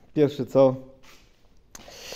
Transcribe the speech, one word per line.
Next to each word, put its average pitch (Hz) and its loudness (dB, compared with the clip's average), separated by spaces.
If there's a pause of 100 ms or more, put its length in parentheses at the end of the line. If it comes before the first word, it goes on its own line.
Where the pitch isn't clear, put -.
(140)
Pierwsze 143 -2
co? 135 2 (1400)